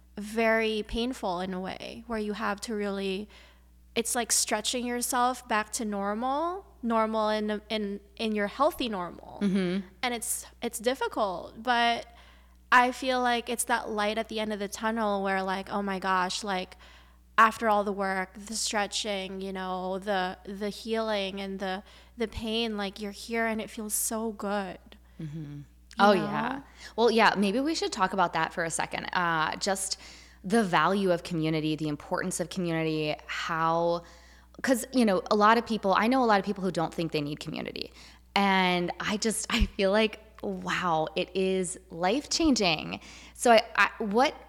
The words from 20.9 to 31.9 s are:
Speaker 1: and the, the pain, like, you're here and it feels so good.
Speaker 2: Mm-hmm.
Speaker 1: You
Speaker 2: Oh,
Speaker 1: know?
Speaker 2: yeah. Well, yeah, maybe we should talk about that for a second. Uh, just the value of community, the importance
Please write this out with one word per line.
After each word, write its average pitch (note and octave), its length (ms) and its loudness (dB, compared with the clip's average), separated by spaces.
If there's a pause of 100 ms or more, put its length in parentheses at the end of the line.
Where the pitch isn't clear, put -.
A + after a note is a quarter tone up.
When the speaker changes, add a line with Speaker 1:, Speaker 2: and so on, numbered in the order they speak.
Speaker 1:
and G3 200 -6
the, F#3+ 240 -4 (340)
the A#3 100 -2
pain, A3 520 -4
like, G3 200 -6
you're G#3 140 -6
here A3+ 340 -4
and A3 140 -2
it G#3+ 80 -6
feels G#3+ 240 -10
so A3+ 400 -2
good. G3+ 460 -4 (420)
Speaker 2:
Mm-hmm. D3+ 360 -8
Speaker 1:
You C#3+ 80 -14 (340)
Speaker 2:
Oh, G3+ 160 8
Speaker 1:
know? E3+ 100 2
Speaker 2:
yeah. - 360 -4 (360)
Well, A3+ 140 4
yeah, G#3+ 260 6
maybe G3+ 240 2
we D#4 140 0
should F4+ 180 -4
talk F#3 220 0
about F3 180 2
that D#3+ 220 -2
for E3+ 100 -2
a E3 60 -4
second. - 420 -4
Uh, E3 440 0
just - 420 -2 (460)
the G#3+ 200 2
value F3+ 480 4
of E3+ 120 -2
community, D#3 520 0
the D3+ 120 -2
importance E3+ 520 -4